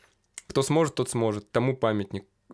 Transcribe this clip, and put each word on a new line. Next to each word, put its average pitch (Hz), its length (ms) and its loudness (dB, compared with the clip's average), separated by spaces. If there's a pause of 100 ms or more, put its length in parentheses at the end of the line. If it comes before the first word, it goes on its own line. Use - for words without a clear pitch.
(480)
кто 135 140 0
сможет, 147 340 2
тот 127 140 -2
сможет, 110 400 -2
тому 131 260 0
памятник. 104 500 -2 (280)